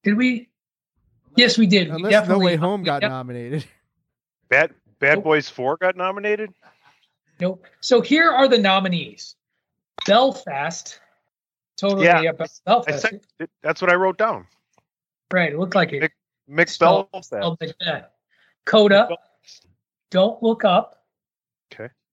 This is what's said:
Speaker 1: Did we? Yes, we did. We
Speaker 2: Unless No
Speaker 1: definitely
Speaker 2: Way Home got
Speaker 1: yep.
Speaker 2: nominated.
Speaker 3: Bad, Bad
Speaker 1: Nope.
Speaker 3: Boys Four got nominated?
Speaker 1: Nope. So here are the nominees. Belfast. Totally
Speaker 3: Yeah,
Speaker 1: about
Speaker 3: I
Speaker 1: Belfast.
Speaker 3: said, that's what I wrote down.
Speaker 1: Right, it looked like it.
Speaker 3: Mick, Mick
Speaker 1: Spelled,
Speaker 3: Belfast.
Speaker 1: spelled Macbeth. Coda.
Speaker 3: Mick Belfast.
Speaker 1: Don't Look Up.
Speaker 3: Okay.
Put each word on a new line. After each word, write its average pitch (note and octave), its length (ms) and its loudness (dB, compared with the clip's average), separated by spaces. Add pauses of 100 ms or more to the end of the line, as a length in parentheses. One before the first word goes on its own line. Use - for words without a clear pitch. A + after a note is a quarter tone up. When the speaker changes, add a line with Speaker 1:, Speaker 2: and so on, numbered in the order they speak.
Speaker 1:
Did G#3 140 0
we? B3 320 -2 (880)
Yes, A#3+ 200 4
we A3+ 80 4
did. F#3 220 2
We D3+ 80 -8
Speaker 2:
Unless F#3 160 -2
No G#3 80 6
Speaker 1:
definitely F#3+ 260 2
Speaker 2:
Way F3 120 2
Home F#3 260 -2
got E3+ 200 -2
Speaker 1:
yep. - 80 -2
Speaker 2:
nominated. B2 520 -8 (880)
Speaker 3:
Bad, D3+ 260 0 (240)
Bad C#3+ 200 2
Speaker 1:
Nope. - 40 -8
Speaker 3:
Boys D#3 240 0
Four C3+ 300 -4
got F#3 180 -2
nominated? G3+ 560 -6 (880)
Speaker 1:
Nope. F3+ 260 -6 (140)
So A#3+ 220 2
here E4 300 2
are C4+ 180 4
the A#3+ 80 4
nominees. F#3 760 -2 (720)
Belfast. F#3 920 -2 (760)
Totally G3 280 0
Speaker 3:
Yeah, E3+ 180 6
Speaker 1:
about D#3+ 260 -4
Speaker 3:
I - 200 -12
Speaker 1:
Belfast. D#3 320 0
Speaker 3:
said, G#3 200 -4 (420)
that's D#3 180 -4
what F3+ 80 0
I F3 60 4
wrote F#3 220 0
down. F#3 280 -4 (880)
Speaker 1:
Right, E3+ 220 0
it D3 60 -6
looked F3+ 160 -6
like E3+ 180 0
it. C#3 100 -6
Speaker 3:
Mick, D#3+ 60 -2 (560)
Mick - 40 -16
Speaker 1:
Spelled, F#3+ 440 2
Speaker 3:
Belfast. F#3 160 -16
Speaker 1:
spelled E3 320 -6
Macbeth. D#3+ 480 -10 (560)
Coda. G#3 380 4
Speaker 3:
Mick - 40 0
Belfast. - 600 -16 (440)
Speaker 1:
Don't G#3 320 0
Look A3+ 220 -2
Up. G3 320 0 (760)
Speaker 3:
Okay. A2 180 -16 (240)